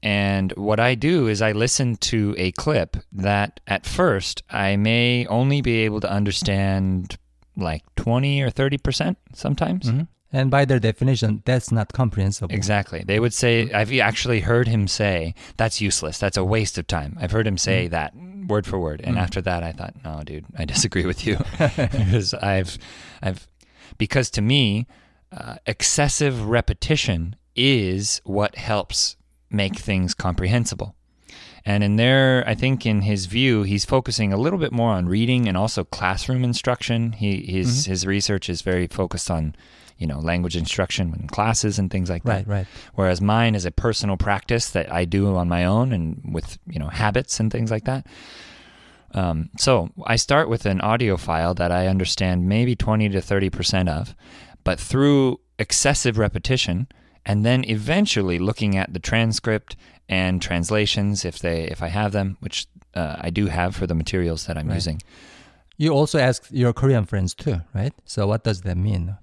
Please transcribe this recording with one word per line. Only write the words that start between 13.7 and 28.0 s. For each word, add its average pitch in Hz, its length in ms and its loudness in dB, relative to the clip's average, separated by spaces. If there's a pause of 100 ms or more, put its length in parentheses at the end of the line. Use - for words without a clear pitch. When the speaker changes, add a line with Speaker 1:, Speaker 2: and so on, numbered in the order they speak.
Speaker 1:
I've 107 240 2
actually 110 420 2
heard 117 260 4
him 110 200 2
say, 90 460 0 (240)
"That's 113 240 -2
useless. 87 380 -2
That's 101 180 0
a 98 60 2
waste 104 340 0
of 87 80 -4
time." 73 340 -4
I've 85 120 -2
heard 110 160 2
him 98 100 -2
say 92 280 0
Speaker 2:
Mm-hmm. 82 80 -4
Speaker 1:
that 76 200 -2 (340)
word 104 200 0
for 98 120 -4
word. 78 240 -4
And 85 140 0
Speaker 2:
Mm. 92 40 0
Speaker 1:
after 90 200 -2
that, 87 220 -2
I 82 80 -6
thought, - 240 -12 (100)
"No, 78 180 -10
dude, 76 220 -12 (140)
I 82 60 -2
disagree 85 420 -2
with - 180 -4
you." 107 120 0
<laughs> - 200 -4
Speaker 2:
<laughs> - 0 -
Speaker 1:
Because 113 800 0
I've, 95 420 -2 (460)
I've, 92 240 -6 (500)
because 120 340 0
to - 120 -2
me, 117 420 2 (460)
uh, - 240 -12 (100)
excessive 135 800 0
repetition 107 880 0 (200)
is 104 680 2